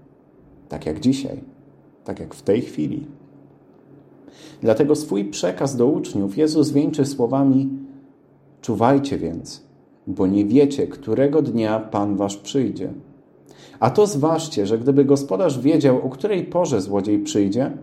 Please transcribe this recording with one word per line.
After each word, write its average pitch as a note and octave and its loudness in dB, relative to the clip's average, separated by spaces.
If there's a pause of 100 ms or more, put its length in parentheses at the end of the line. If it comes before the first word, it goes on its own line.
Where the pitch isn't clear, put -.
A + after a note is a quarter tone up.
(680)
Tak - -10
jak D#3 -4
dzisiaj, - -2 (600)
tak - -10
jak - -14
w - -20
tej G#2+ 2
chwili. - -6 (1500)
Dlatego C#3+ 4
swój G3 -2
przekaz - -4
do A#2+ 4
uczniów A#2 -2
Jezus D3+ 2
wieńczy D3 2
słowami: C3+ 2 (920)
„Czuwajcie A#2+ 2
więc, - -8 (440)
bo F#2+ 0
nie G2+ 2
wiecie, C3 4
którego C#3 0
dnia A2 0
Pan G2+ -2
wasz G2 -2
przyjdzie”. G#2+ -4 (880)
A A2 4
to G#3 4
zważcie, D3 -2
że A2+ 0
gdyby C3+ 4
gospodarz C#3 0
wiedział, C3+ 2
o C3 -4
której G3+ -4
porze D3 0
złodziej G2+ -2
przyjdzie, G#2 0 (120)